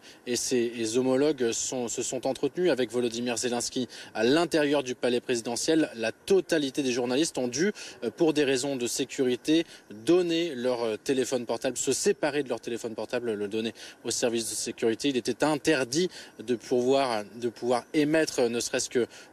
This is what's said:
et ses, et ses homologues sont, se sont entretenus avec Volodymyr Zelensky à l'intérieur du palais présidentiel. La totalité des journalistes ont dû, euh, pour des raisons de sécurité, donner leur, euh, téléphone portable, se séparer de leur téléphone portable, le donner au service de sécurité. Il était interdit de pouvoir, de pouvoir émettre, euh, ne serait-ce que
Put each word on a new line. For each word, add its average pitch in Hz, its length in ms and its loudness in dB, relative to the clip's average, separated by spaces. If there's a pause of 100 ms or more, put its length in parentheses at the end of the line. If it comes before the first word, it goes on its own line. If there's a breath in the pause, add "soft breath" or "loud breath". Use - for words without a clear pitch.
(260 loud breath)
et 123 100 -2
ses, 117 400 0
et 117 80 -2
ses 110 140 0
homologues 131 540 2
sont, 123 360 -4
se 123 140 -4
sont 127 240 -4
entretenus 147 440 0
avec 123 200 0
Volodymyr 120 460 -2
Zelensky 120 520 -2 (260 loud breath)
à 110 100 0
l'intérieur 147 580 4
du 127 120 -6
palais 123 260 0
présidentiel. 123 760 0
La 113 180 -2
totalité 156 680 2
des 131 100 2
journalistes 127 460 0
ont 127 100 0
dû, 156 240 0 (320 loud breath)
euh, 113 60 -2
pour 156 220 4
des 147 120 2
raisons 135 320 0
de 120 100 -2
sécurité, 135 800 0 (260 loud breath)
donner 165 640 2
leur, 123 280 0
euh, 110 140 0
téléphone 127 500 0
portable, 123 300 -2
se - 160 0
séparer 147 500 0
de 127 60 -8
leur 117 120 -4
téléphone 117 340 -6
portable, 117 380 -4
le 104 160 -2
donner 110 240 -2 (320 loud breath)
au 120 60 -4
service 117 400 0
de 107 40 -6
sécurité. 113 540 -2
Il 135 80 0
était 117 280 -2
interdit 147 640 0 (300 loud breath)
de 113 180 -2
pouvoir, 123 680 2 (140)
de 120 120 -2
pouvoir 120 440 0
émettre, 151 480 2
euh, 120 80 4
ne 117 120 -2
serait-ce - 280 -2
que 117 180 0 (260 loud breath)